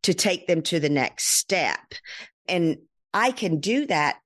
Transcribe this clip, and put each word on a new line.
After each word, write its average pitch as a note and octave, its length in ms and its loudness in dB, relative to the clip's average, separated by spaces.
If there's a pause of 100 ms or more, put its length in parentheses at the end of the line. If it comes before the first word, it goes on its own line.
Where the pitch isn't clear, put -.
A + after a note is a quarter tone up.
to F#3 100 2
take F3+ 320 0
them E3 160 2
to E3 180 0
the D3 80 2
next C#3+ 380 0
step. D#3 540 0 (680)
And E3+ 300 0 (340)
I A#3+ 200 2
can F3+ 280 -2
do B3+ 260 0
that D3 400 0